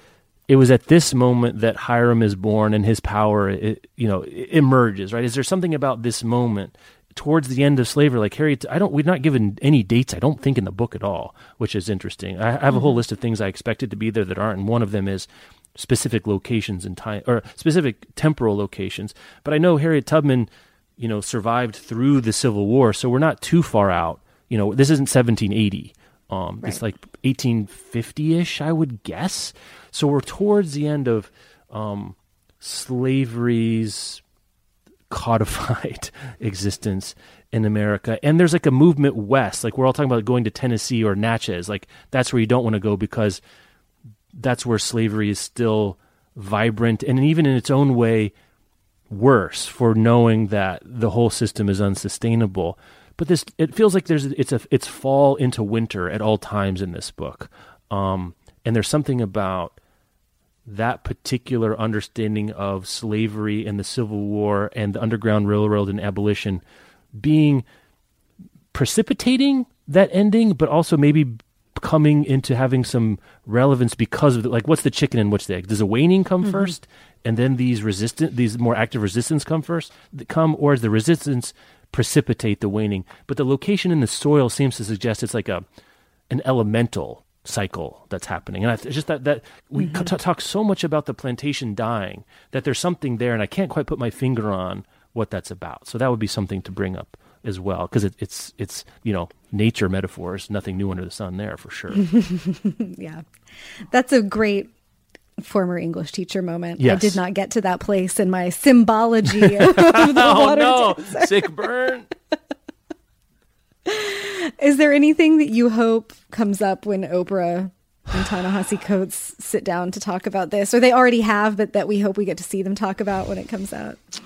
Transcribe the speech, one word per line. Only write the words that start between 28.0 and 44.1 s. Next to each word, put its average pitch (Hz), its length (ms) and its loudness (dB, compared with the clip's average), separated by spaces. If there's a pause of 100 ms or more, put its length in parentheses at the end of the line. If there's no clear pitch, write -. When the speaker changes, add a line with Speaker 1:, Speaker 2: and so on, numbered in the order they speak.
Speaker 1:
I 156 100 -2
would 156 320 -2
guess. - 480 -8 (400)
So - 160 -2
we're 139 140 2
towards 202 520 0
the 147 140 -4
end 147 220 -2
of, 110 200 -2 (400)
um, 101 460 -10 (440)
slavery's 120 1600 -2 (880)
codified - 1000 -4 (160)
<laughs> 120 140 -18
existence 98 760 -6 (360)
in 110 140 0
America. 104 580 -2
And 156 160 4
there's, 170 140 4
like, 175 120 0
a 139 60 4
movement 143 440 4
west. 110 480 0
Like, 110 140 -6
we're 131 80 2
all 131 80 4
talking 139 180 -2
about 113 140 0
going 123 200 0
to 107 40 -2
Tennessee 117 540 -2
or 101 120 2
Natchez. 104 540 -2
Like, 101 180 -8 (240)
that's 127 220 0
where 123 60 2
you 110 80 2
don't 123 160 2
wanna 110 160 0
go 101 180 0
because 104 440 -2 (960)